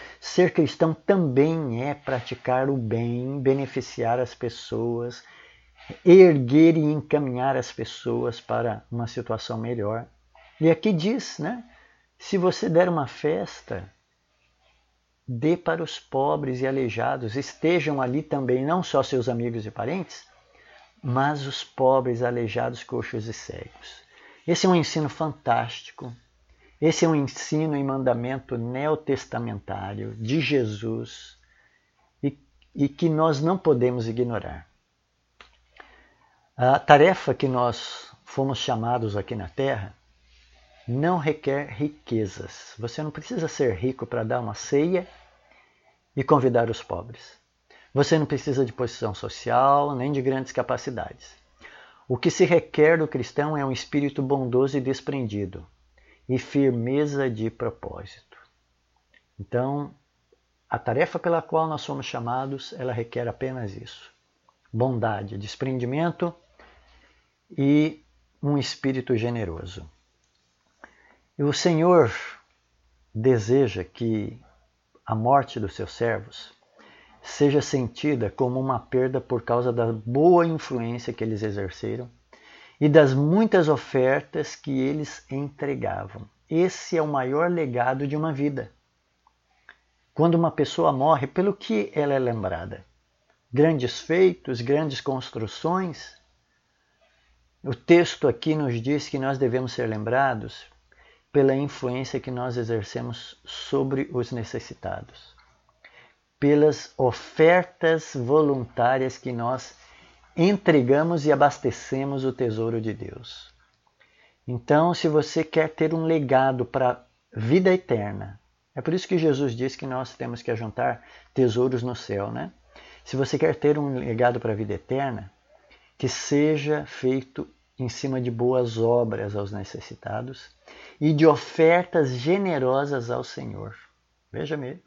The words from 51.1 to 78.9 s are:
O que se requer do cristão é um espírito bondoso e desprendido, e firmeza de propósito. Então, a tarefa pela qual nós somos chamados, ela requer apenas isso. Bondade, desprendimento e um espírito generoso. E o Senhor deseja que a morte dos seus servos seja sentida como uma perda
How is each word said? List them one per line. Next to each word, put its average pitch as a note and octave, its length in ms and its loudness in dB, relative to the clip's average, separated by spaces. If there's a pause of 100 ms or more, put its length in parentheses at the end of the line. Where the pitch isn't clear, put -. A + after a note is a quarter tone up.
O B2 100 -2
que E3+ 120 2
se F3+ 160 4
requer D#3+ 540 4
do D3+ 80 0
cristão D3 500 -4
é C#3+ 80 -2
um C3+ 60 -2
espírito C#3+ 500 -2
bondoso C3 560 0
e C3 40 0
desprendido, G#2 840 -6 (640)
e B2+ 80 0
firmeza C#3 920 0
de A2 200 -4
propósito. - 880 -10 (1040)
Então, C3+ 540 -4 (760)
a G#2+ 80 -4
tarefa C#3 400 -2
pela E3 240 0
qual D#3+ 260 0
nós D3+ 140 -6
somos C#3 240 -8
chamados, C3 680 -6
ela B2+ 200 -6
requer A#2 340 -4
apenas B2 480 -8
isso. - 360 -18 (600)
Bondade, A2 640 -2
desprendimento C3 1000 -4 (1200)
e D3 460 2 (380)
um C#3+ 160 0
espírito C3 580 -2
generoso. F#2+ 760 -6 (1500)
E D3 60 0
o C#3+ 80 2
Senhor E3 640 4 (1000)
deseja A2+ 680 2
que A2 560 -4 (640)
a - 80 -2
morte B2 460 2
dos G2 160 -6
seus F#2+ 180 -10
servos A2 600 -6 (680)
seja C#3+ 400 2
sentida B2+ 680 -2
como B2+ 300 -2
uma C3 200 -2
perda B2+ 400 -2